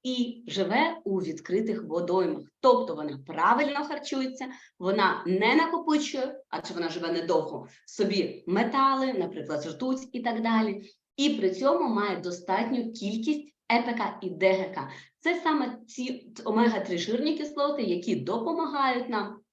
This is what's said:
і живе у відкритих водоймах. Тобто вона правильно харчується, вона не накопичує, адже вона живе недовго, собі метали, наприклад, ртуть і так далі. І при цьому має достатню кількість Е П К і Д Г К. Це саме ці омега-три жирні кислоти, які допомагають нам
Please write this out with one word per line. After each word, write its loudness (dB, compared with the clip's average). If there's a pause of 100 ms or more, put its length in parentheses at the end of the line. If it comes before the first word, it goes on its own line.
і -4
живе 0
у 0
відкритих -2
водоймах. 0 (180)
Тобто 6
вона -6
правильно 2
харчується, -6 (320)
вона 2
не 4
накопичує, 0
адже -10
вона -4
живе -4
недовго, 0 (200)
собі 0
метали, 2
наприклад, -4
ртуть -4
і -6
так -2
далі. 2 (340)
І 4
при 2
цьому 2
має 0
достатню -2
кількість -4 (180)
Е 4
П -2
К -4
і -4
Д 4
Г 0
К. -8 (280)
Це 0
саме 0
ці -8 (120)
омега-три 2
жирні 0
кислоти, -2
які 0
допомагають -2
нам -4 (140)